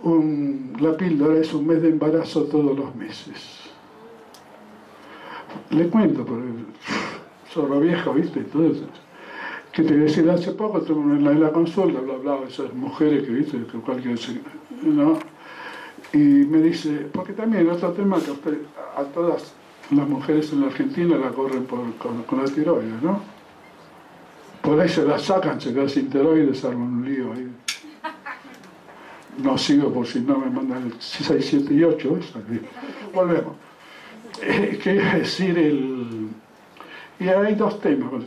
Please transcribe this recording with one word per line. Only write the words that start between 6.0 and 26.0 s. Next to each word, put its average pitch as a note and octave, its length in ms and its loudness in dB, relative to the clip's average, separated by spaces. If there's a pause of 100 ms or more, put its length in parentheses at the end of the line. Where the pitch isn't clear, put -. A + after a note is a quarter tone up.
porque B2 200 -6 (1040)
zorro C#3+ 300 0
viejo, E3+ 320 2
¿viste? C#3+ 280 0
Entonces, C#3+ 420 0 (880)
que E3+ 100 2
te D3+ 140 4
decía, D#3 360 6
hace F3+ 200 0
poco F3+ 280 -2
tuve D#3 180 -2
una, D3 180 2
en C#3+ 80 4
la, C#3+ 80 6
en D3+ 80 6
la D#3 120 4
consulta, E3 480 2
bla, C3+ 160 -6
bla, C#3 220 -2 (100)
esas B2+ 260 -8
mujeres C#3+ 500 2
que, A#2 80 -4
¿viste? C3+ 260 -2 (120)
Que A#2 80 -10
cualquier B2 400 -4
se, A#2 220 -8 (420)
¿no? D#3+ 360 4 (920)
Y D3+ 60 4
me C#3+ 400 6
dice, D3+ 540 0
"Porque F#3+ 200 -6
también G3+ 380 2
otro F3 220 -2
tema G3 260 2
que C#3+ 120 -4
a - 20 -6
usted, D3+ 260 -4 (380)
a C#3 80 -4
todas D#3 500 -2 (380)
las C#3+ 160 4
mujeres D3+ 440 0
en C#3 100 2
la C3+ 40 2
Argentina D#3 500 0
la C3 140 0
corren C3 340 -4
por, A#2+ 300 -6
con, A#2 300 -8
con C3 200 -2
la C#3 60 -2
tiroides, A#2+ 520 -2
¿no? G3 180 0 (1400)
Por D3+ 200 4
ahí F3 80 4
se D#3+ 160 0
la C#3+ 140 2
sacan, D3 420 0
se B2+ 120 -6
queda C3+ 160 2
sin C3+ 220 -2